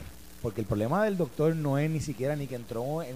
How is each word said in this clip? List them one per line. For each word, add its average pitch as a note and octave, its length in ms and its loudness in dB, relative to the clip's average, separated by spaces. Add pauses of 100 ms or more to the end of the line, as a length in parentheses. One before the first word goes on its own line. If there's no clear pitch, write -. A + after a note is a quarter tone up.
(420)
Porque A2+ 180 -2
el G#2+ 80 -2
problema A#2+ 380 4
del G#3 100 2
doctor D#3+ 400 2
no D3 220 2
es D3+ 120 4
ni D#3 120 0
siquiera C3 340 -2
ni C#3+ 120 -4
que B2+ 80 -6
entró A#2+ 460 -2
en B2+ 140 -8